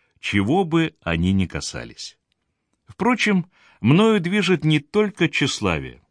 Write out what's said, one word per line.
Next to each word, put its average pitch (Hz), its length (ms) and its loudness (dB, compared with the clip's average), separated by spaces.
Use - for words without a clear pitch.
чего 117 460 -2
бы 160 360 -2
они 85 300 0
ни 95 140 0
касались. - 720 -12
Впрочем, 208 580 0
мною 208 400 4
движет 175 460 0
не 156 140 4
только 196 500 -2
тщеславие. 82 800 -4